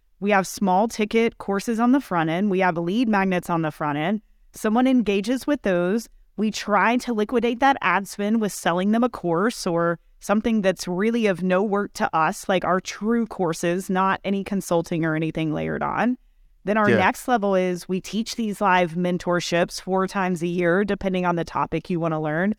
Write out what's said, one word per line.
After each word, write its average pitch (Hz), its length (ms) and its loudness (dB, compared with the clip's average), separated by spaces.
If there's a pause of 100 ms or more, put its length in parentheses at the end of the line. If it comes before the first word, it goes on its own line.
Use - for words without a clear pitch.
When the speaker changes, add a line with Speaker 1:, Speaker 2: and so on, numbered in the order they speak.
(180)
Speaker 1:
we 202 120 -2
have 196 160 4
small 196 420 2
ticket 226 480 0
courses 196 420 -2
on 240 140 4
the 285 80 4
front 165 300 -2
end. 190 200 0
We 185 100 0
have 180 180 2
lead 190 280 0
magnets 190 440 0
on 165 100 0
the 156 100 -2
front 147 280 -4
end. 185 240 -2 (320)
Someone 226 320 2
engages 233 600 2
with 294 140 0
those. 185 480 0 (300)
We 214 120 0
try 208 480 2
to 240 140 -4
liquidate 233 480 0
that 277 220 4
ad 185 260 0
spend 214 320 -2
with 208 120 -2
selling 185 400 0
them 233 120 2
a 247 60 0
course 175 560 -2
or 170 320 0 (220)
something 220 420 0
that's 185 260 0
really 220 380 0
of 180 160 0
no 185 200 2
work 202 320 -2
to - 220 -2
us, 160 320 0
like 190 160 2
our 180 160 2
true 226 460 -2
courses, 175 640 -2
not 190 340 0
any 196 180 -2
consulting 175 600 -2
or 156 100 0
anything 160 380 -2
layered 160 300 -4
on. 190 340 0 (480)
Then 208 140 0
our 208 100 4
Speaker 2:
Yeah. - 80 6
Speaker 1:
next 196 320 2
level 202 260 2
is 180 340 0
we 185 120 -2
teach - 360 -6
these 214 240 -4
live 180 340 4
mentorships 175 840 0
four 190 260 -2
times 185 360 -2
a 175 60 -2
year, 175 360 2
depending 190 420 -2
on 175 100 2
the 170 80 -2
topic - 460 -4
you 175 100 0
wanna 160 200 -2
learn, 160 380 0